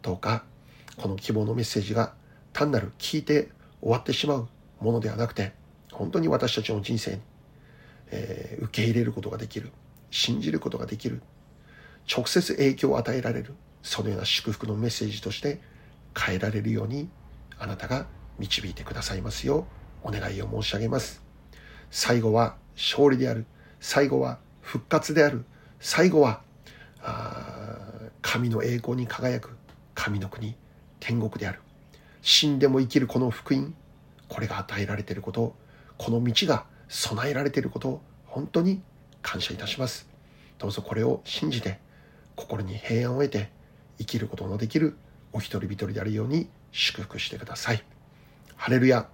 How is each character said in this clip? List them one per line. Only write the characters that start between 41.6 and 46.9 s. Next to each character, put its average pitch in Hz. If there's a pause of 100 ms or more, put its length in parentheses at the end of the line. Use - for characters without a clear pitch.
て、 95 (580)
心 -
に 95
平 117
安 123
を 143
得 139
て、 101 (480)
生 113
き -
る 110
こ -
と -
の 98
で 113
き 156
る 151 (360)
お 113
一 -
人 92
一 101
人 98
で 101
あ 95
る 107
よ 107
う 123
に 156 (240)
祝 -